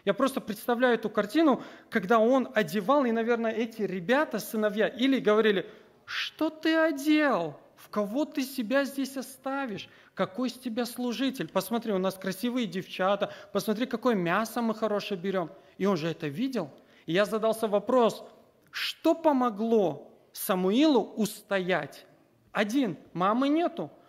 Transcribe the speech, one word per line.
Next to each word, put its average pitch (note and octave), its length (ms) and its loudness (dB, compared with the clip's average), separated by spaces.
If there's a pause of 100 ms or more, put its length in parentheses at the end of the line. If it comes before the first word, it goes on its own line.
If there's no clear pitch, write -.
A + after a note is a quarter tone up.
Я G3+ 100 2
просто C4 260 0
представляю A#3+ 560 0
эту A3+ 140 -2
картину, A#3 520 4 (260)
когда A3 300 2
он A#3+ 360 4
одевал, G#3+ 500 2
и, A#3 80 2
наверное, A3+ 400 0
эти A3+ 300 -4
ребята, G#3 580 0
сыновья G#3+ 480 0
Или C3 320 2
говорили: G#3 480 2 (360)
"Что - 460 -4
ты D#4+ 260 0
одел? C#4+ 800 2 (200)
В - 120 -20
кого G#3+ 360 -2
ты C#4 180 -6
себя C4 420 -2
здесь C4+ 320 -6
оставишь? C4+ 720 -8 (260)
Какой A#3 340 -2
из - 60 -8
тебя A#3 320 -6
служитель? A#3+ 600 -4
Посмотри, A3 440 -2
у F#3+ 60 0
нас F#3 160 0
красивые A#3 520 -4
девчата, F#3+ 680 -2 (200)
посмотри, G#3+ 340 0
какое A#3+ 280 0
мясо G#3 480 0
мы A3 120 0
хорошее G#3 460 -4
берём". F#3 300 -4 (280)
И F#3 80 0
он G3 100 4
же D#3+ 120 -2
это D#3+ 200 -6
видел. G3+ 420 -4 (360)
И E3 60 -4
я G3 120 4
задался A3 420 0
вопрос, G#3 580 2 (460)
что - 440 0
помогло A#3 960 0 (200)
Самуилу G#3+ 840 2
устоять? F#3 880 -2 (460)
Один, G#3+ 440 0 (160)
мамы A3 360 2
нету. D#4 420 -2 (180)